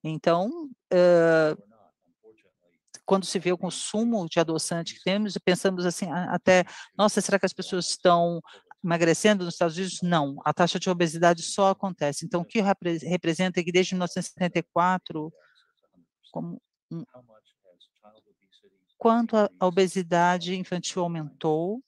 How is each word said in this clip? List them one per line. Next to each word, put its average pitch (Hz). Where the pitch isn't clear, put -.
Então, 180
eh, 165
quando 190
se -
vê 180
o 175
consumo 208
de -
adoçante 165
que -
temos, 196
pensamos 180
assim, 175
a-, 175
até, 180
"Nossa, 208
será 196
que -
as 185
pessoas 185
estão 170
emagrecendo 170
nos 175
Estados 165
Unidos?" 185
Não, 156
a 151
taxa 175
de 190
obesidade 170
só 196
acontece. 170
Então, 175
o 170
que 226
repre-, 180
representa 175
é 170
que 175
desde 185
mil 185
novecentos 180
e -
setenta 175
e 156
quatro, 170
como 170
um, 165
quanto 226
a, 208
a 185
obesidade 180
infantil 180
aumentou 170